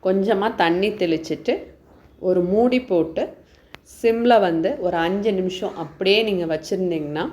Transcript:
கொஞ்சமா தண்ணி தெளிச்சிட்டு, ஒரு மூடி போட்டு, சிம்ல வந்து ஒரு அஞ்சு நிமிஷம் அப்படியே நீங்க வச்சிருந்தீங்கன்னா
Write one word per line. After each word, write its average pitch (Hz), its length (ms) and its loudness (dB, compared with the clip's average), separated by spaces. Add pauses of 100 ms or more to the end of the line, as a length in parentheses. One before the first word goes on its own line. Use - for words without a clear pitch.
கொஞ்சமா 196 520 2
தண்ணி 180 340 2
தெளிச்சிட்டு, 165 640 -2 (680)
ஒரு 185 220 2
மூடி 233 380 2
போட்டு, 170 420 -2 (800)
சிம்ல 233 380 4
வந்து 170 300 2 (100)
ஒரு 175 160 -2
அஞ்சு 196 360 0
நிமிஷம் 185 440 -4
அப்படியே 190 460 0
நீங்க 190 240 -2
வச்சிருந்தீங்கன்னா 160 880 -2